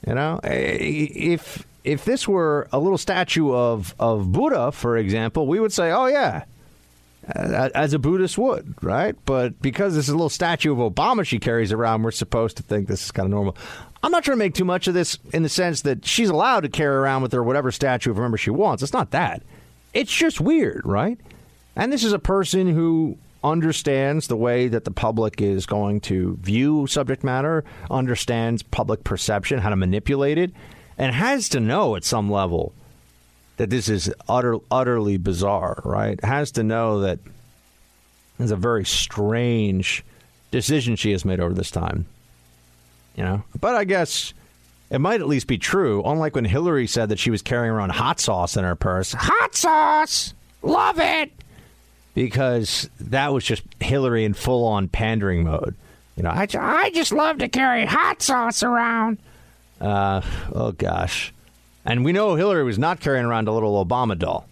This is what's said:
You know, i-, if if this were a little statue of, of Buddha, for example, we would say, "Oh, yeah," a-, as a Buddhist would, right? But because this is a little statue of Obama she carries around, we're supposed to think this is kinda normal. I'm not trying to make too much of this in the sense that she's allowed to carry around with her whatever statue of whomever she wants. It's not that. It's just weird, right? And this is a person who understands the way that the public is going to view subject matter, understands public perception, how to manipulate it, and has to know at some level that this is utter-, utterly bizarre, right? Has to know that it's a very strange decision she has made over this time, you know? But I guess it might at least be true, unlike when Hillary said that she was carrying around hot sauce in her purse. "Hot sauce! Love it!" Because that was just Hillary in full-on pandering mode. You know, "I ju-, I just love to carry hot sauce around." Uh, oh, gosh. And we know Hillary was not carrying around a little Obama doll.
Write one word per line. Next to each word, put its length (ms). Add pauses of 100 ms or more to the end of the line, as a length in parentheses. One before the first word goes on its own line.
You 120
know, 260
i-, 60
if 1160 (200)
if 200
this 220
were 460
a 60
little 200
statue 540
of, 480
of 320
Buddha, 400
for 240
example, 500
we 140
would 120
say, 200
"Oh, 140
yeah," 380 (840)
a-, 480
as 160
a 60
Buddhist 400
would, 440
right? 320 (120)
But 340
because 340
this 120
is 20
a 80
little 140
statue 420
of 220
Obama 320
she 120
carries 340
around, 300
we're 80
supposed 460
to 60
think 260
this 160
is 80
kinda 160
normal. 280 (460)
I'm 80
not 140
trying 140
to 60
make 100
too 100
much 240
of 60
this 240 (140)
in 100
the 60
sense 340
that 240
she's 240
allowed 300
to 80
carry 280
around 260
with 100
her 100
whatever 280
statue 400
of 60
whomever 220
she 120
wants. 320
It's 100
not 200
that. 300 (500)
It's 200
just 280
weird, 440
right? 340 (580)
And 160
this 100
is 100
a 60
person 560
who 440 (240)
understands 840
the 100
way 320
that 160
the 60
public 520
is 240
going 340
to 400
view 460
subject 360
matter, 400 (280)
understands 720
public 420
perception, 540
how 100
to 80
manipulate 640
it, 120 (460)
and 180
has 340
to 120
know 360
at 80
some 260
level 420 (840)
that 120
this 200
is 240 (160)
utter-, 320 (100)
utterly 460
bizarre, 680
right? 400
Has 280
to 100
know 380
that 180 (1200)
it's 120
a 60
very 280
strange 1200 (460)
decision 460
she 140
has 140
made 160
over 120
this 180
time, 360 (1080)
you 100
know? 180 (180)
But 140
I 100
guess 480 (560)
it 120
might 200
at 80
least 200
be 100
true, 440
unlike 320
when 100
Hillary 420
said 240
that 80
she 120
was 120
carrying 300
around 180
hot 300
sauce 360
in 80
her 120
purse. 360
"Hot 420
sauce! 800 (300)
Love 360
it!" 340 (840)
Because 760 (120)
that 320
was 100
just 220 (160)
Hillary 440
in 100
full-on 520
pandering 560
mode. 320 (420)
You 60
know, 80
"I 160
ju-, 140
I 300
just 200
love 280
to 100
carry 360
hot 380
sauce 400
around." 560 (640)
Uh, 420 (320)
oh, 160
gosh. 640 (500)
And 200
we 80
know 240
Hillary 260
was 160
not 220
carrying 240
around 240
a 40
little 320
Obama 320
doll. 360